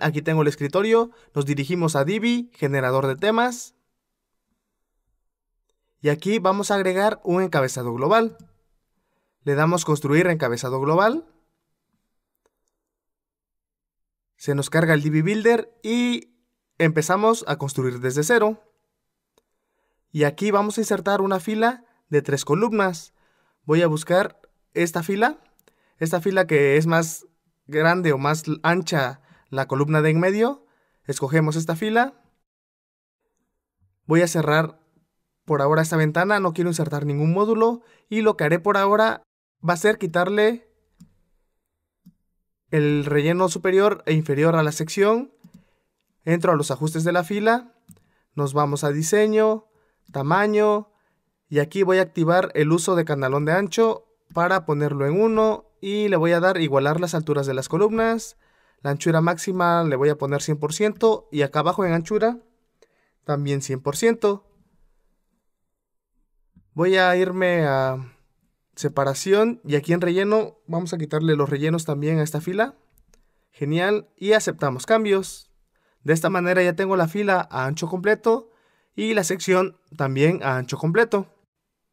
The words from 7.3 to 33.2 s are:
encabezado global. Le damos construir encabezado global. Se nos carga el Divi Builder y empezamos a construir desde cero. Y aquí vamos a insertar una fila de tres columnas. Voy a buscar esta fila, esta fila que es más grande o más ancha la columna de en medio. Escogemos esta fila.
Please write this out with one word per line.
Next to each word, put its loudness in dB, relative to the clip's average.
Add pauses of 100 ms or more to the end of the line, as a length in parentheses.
encabezado -2
global. 0 (1040)
Le -2
damos 0
construir 0
encabezado -2
global. 0 (3250)
Se -4
nos -6
carga 2
el 0
Divi 0
Builder 0 (120)
y -4 (440)
empezamos 2
a -4
construir -4
desde -2
cero. 2 (1500)
Y 0
aquí -2
vamos 0
a 0
insertar -2
una 0
fila -2 (240)
de 0
tres -4
columnas. -2 (520)
Voy 2
a 2
buscar -2 (320)
esta -2
fila, 0 (600)
esta -2
fila 0
que 4
es 2
más -2 (400)
grande 2
o 0
más -2 (180)
ancha -2 (300)
la -4
columna 0
de 2
en 2
medio. 0 (380)
Escogemos -2
esta -4
fila. -2 (1900)